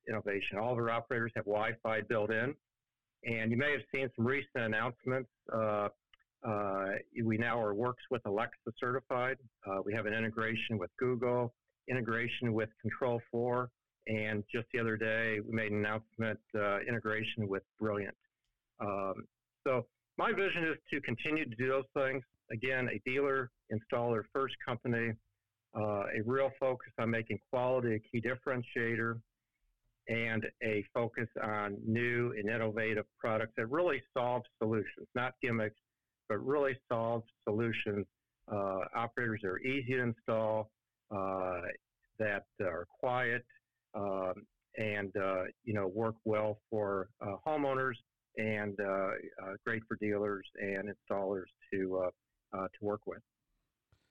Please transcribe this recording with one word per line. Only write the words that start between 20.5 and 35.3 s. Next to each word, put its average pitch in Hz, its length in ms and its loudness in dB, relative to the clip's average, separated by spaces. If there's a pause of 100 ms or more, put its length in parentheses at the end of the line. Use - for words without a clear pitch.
is 156 140 0 (140)
to 147 100 -2
continue 156 420 0
to 120 120 -6
do 123 120 0
those 135 160 2 (100)
things. 135 300 0 (280)
Again, 127 360 0
a 107 200 -2
dealer 135 440 2 (200)
installer 120 520 0 (100)
first 135 220 0 (100)
company, 117 460 0 (640)
uh, 104 260 0 (140)
a 110 80 0
real 131 340 2
focus 131 400 0
on 117 120 2
making 110 280 -2 (120)
quality 123 440 2
a 107 40 -2
key 113 220 -4
differentiator, 117 1000 -2 (880)
and 113 380 0 (180)
a 107 200 2 (100)
focus 117 340 0 (160)
on 104 420 -2
new 120 520 2
and 104 120 -2
innovative 110 560 0 (140)
products 110 380 0
that 113 100 0
really 147 340 2 (160)
solve 123 240 2 (160)
solutions, 110 560 -2
not 123 280 -2